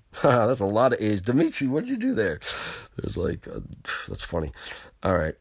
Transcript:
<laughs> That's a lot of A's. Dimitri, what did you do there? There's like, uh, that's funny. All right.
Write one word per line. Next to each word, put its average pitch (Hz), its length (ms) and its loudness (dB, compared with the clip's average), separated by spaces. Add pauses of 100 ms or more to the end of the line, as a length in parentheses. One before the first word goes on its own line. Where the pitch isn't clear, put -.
<laughs> - 160 -16
That's 123 380 4
a 98 60 0
lot 113 260 4
of - 80 0
A's. 107 200 2
Dimitri, 135 460 2
what 135 140 0
did 247 100 -4
you 269 60 -2
do 247 180 0
there? 98 240 0 (580)
There's - 200 -4
like, 87 320 -2
uh, - 100 -10 (480)
that's - 160 -8
funny. 80 300 -4 (500)
All 92 140 4
right. 78 240 0